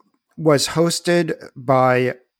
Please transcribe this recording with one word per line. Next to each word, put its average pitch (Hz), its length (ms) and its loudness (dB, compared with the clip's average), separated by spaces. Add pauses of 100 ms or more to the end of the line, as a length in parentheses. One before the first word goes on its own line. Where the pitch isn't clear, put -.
(360)
was 151 340 2
hosted 170 640 0 (220)
by 127 600 0 (240)